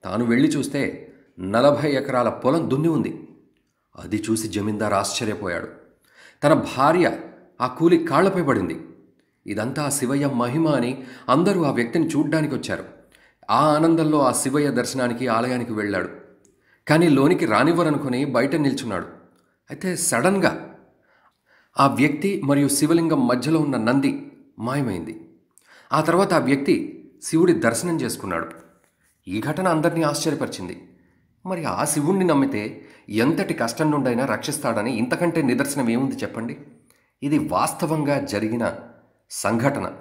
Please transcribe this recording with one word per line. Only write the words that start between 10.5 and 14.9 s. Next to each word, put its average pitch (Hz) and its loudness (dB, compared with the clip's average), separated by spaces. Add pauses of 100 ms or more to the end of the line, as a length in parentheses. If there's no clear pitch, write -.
అని 127 0 (260)
అందరూ 175 4
ఆ 139 2
వ్యక్తిని 120 0
చూడ్డానికి 147 0
వచ్చారు. - -8 (500)
ఆ 147 4
ఆనందంలో 156 4
ఆ 131 4
శివయ్య 139 0
దర్శనానికి 120 -2